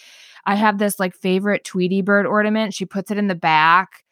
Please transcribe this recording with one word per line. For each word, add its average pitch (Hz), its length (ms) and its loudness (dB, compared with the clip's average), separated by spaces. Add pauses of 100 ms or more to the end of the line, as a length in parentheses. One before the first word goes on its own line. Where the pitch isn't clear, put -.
(480)
I 202 80 0
have 208 220 0
this, 202 200 -2
like, 185 160 -4
favorite 190 480 -2
Tweety 185 400 -2
bird 202 240 2
ornament. 214 480 0
She 190 120 -8
puts 196 260 -8
it 202 60 -4
in 208 100 -2
the 190 80 -2
back 165 760 2